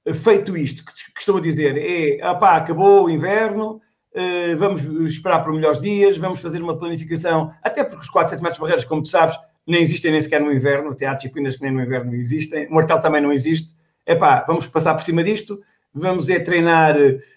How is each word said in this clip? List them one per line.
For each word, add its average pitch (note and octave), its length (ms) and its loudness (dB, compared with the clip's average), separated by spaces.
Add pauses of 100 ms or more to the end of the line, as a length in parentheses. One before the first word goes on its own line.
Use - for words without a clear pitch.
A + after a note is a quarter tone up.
eh, D#3 80 -4
feito G3 440 2
isto C#3 280 -6
que, - 80 -20 (220)
que - 60 -16
estou G3 180 0
a - 20 -4
dizer. D3 380 0
É, D#3+ 440 -2
"Ah - 120 0
pá, F3+ 220 4
acabou F#3+ 480 6
o E3+ 60 0
inverno, G#3+ 680 -2 (320)
eh, F3 440 -2
vamos F3 280 -2 (240)
esperar D#3+ 340 0
por D#3+ 100 -4
melhores D#3 280 0
dias, G3 380 2
vamos F3+ 220 -6
fazer E3 200 -8
uma E3 160 -4
planificação", E3 760 -4 (100)
até B3 220 -2
porque - 180 -12
os - 60 -16
quatro, E3 220 0
sete D#3 100 -8
metros E3+ 160 -4
de - 40 -12
barreiras, D#3+ 240 -2
como D#3 180 -4
tu - 60 -10
sabes, E3 300 2 (280)
nem E3+ 140 2
existem D#3+ 300 0
nem D3+ 100 2
sequer D3+ 200 0
no D3 120 0
inverno, C#3 380 0
até C3+ 160 -6
há C3+ 80 -4
disciplinas C3 420 -8
que C#3 60 -18
nem C3+ 100 -4
no C3 80 -2
inverno B2 340 -4
existem, D3+ 520 -4
o D#3 80 -4
martelo D#3+ 260 4
também D3+ 220 2
não C#3+ 100 2
existe. D#3+ 400 -2 (320)
"É C3 100 2
pá, C3 320 4
vamos E3 200 -2
passar E3 280 0
por D#3+ 80 -6
cima E3 220 0
disto, G#3 360 -4 (340)
vamos E3+ 340 -2
é F3+ 100 2
treinar, E3 600 4
eh, C3+ 200 4 (180)